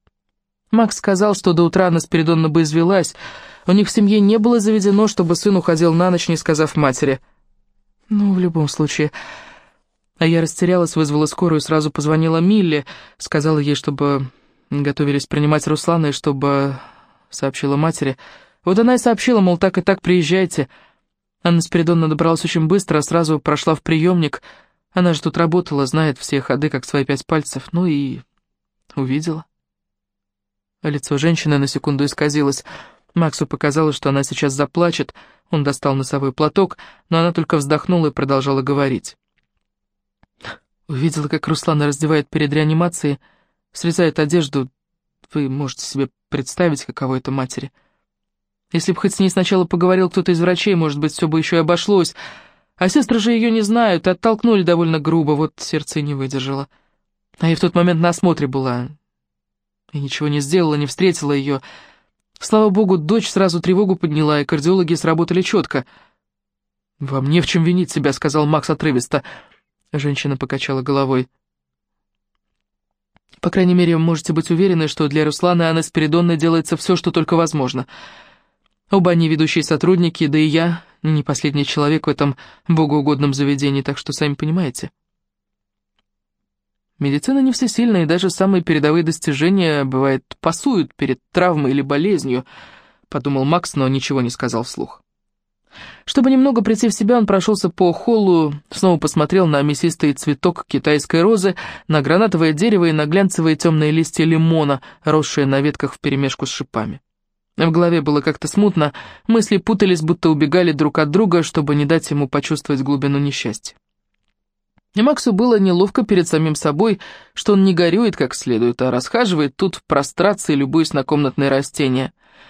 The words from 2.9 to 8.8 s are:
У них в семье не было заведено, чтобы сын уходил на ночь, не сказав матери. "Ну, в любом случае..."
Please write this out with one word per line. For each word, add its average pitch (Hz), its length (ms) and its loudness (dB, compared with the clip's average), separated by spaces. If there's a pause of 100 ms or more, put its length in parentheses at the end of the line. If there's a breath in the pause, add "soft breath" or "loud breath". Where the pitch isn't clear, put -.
У 180 60 4
них 202 140 4
в - 40 -8
семье 214 280 4
не 202 180 4
было 233 220 4
заведено, 208 480 2
чтобы 170 280 0
сын 196 200 2
уходил 170 380 2
на 175 160 2
ночь, 175 200 0
не 165 80 0
сказав 156 380 -2
матери. 135 440 0 (880)
"Ну, 202 240 2
в 185 60 2
любом 165 280 0
случае..." 151 440 -2 (1040 loud breath)